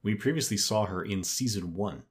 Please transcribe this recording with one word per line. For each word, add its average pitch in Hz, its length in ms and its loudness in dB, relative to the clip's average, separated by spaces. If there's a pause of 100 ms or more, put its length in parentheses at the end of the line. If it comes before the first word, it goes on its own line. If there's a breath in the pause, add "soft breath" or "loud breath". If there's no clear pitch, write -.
We 107 120 2
previously 123 440 2
saw 107 280 2
her 110 180 -2
in 95 200 -2
season 101 500 -2
one. 85 380 -4